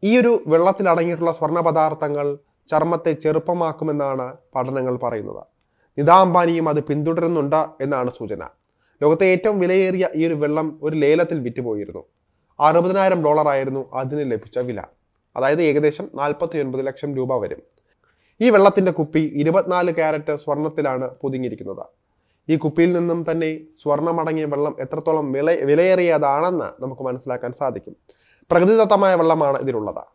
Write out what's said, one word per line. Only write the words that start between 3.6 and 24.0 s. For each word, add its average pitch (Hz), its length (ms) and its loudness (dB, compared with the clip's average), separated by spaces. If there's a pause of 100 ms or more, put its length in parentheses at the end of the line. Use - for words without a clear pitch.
പഠനങ്ങൾ 127 420 -4
പറയുന്നത്. 113 460 -8 (540)
നിത 147 120 2
അംബാനിയും 170 600 4
അത് 147 140 -2
പിന്തുടരുന്നുണ്ട് 156 800 -2 (160)
എന്നാണ് 131 300 -4
സൂചന. 104 320 -12 (600)
ലോകത്തെ 160 220 4
ഏറ്റവും 185 340 2
വിലയേറിയ 185 560 2
ഈ 160 120 0
ഒരു 165 60 0
വെള്ളം 151 500 -2
ഒരു 156 120 -2
ലേലത്തിൽ 160 440 2
വിറ്റുപോയിരുന്നു. 117 640 -8 (560)
അറുപതിനായിരം 175 640 2
ഡോളറായിരുന്നു 139 680 0
അതിന് 135 380 -4
ലഭിച്ച 110 280 -8
വില. 123 220 -6 (560)
അതായത് 143 240 0
ഏകദേശം 147 540 0
നാൽപത്തിയൊൻപത് 143 720 -4
ലക്ഷം 139 300 -8
രൂപ 127 220 -2
വരും. 104 240 -6 (800)
ഈ 240 80 4
വെള്ളത്തിന്റെ 196 420 4
കുപ്പി 156 280 -2
ഇരുപത്തിനാല് 170 760 0
ക്യാരറ്റ് 156 400 -2
സ്വർണത്തിലാണ് 147 720 -4
പൊതിഞ്ഞിരിക്കുന്നത്. 123 760 -8 (640)
ഈ 160 60 2
കുപ്പിയിൽ 160 380 2
നിന്നും 170 380 -2
തന്നെ 160 280 -2 (240)
സ്വർണ്ണമടങ്ങിയ 156 640 -2